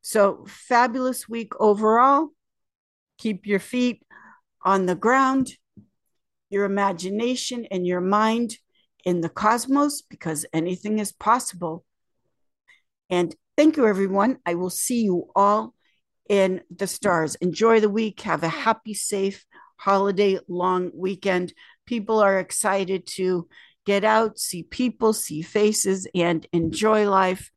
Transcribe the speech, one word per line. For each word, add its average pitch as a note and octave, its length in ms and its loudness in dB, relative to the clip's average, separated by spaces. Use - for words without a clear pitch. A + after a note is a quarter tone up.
So - 460 0
fabulous B3+ 800 -2
week A3+ 320 -10
overall. A#3 680 4
Keep G3+ 300 -6
your G3+ 120 0
feet B3 460 -2
on F#3+ 240 2
the F3+ 100 0
ground, C4 580 2
your G3+ 160 0
imagination G3+ 1040 -4
and F3+ 160 -2
your F3+ 140 -2
mind A3 540 0
in F3+ 160 0
the E3 80 -4
cosmos, C4 720 0
because - 520 -8
anything F#3 460 -2
is G3+ 120 -6
possible. F3 760 -4
And F3 240 -2
thank D#4 200 4
you, A#3+ 100 4
everyone. G3 580 0
I F3 100 0
will F3+ 140 -4
see A#3+ 340 -4
you F3+ 320 -2
all G#3 380 2
in F#3+ 320 2
the G3 120 -6
stars. E3 480 -2
Enjoy A3 440 2
the G#3 100 2
week. G#3 320 -4
Have F#3 220 -4
a E3 60 -2
happy, A3 440 -4
safe G3 520 -4
holiday G3 600 2
long F3+ 460 -2
weekend. F3+ 600 -4
People A3 340 -2
are G3 200 4
excited F#3+ 760 -4
to F#3 320 -2
get G3+ 200 0
out, A3 340 2
see - 240 -8
people, A3+ 520 -2
see D#3+ 280 -6
faces, G3 720 0
and E3+ 400 0
enjoy G#3 560 2
life F#3+ 480 0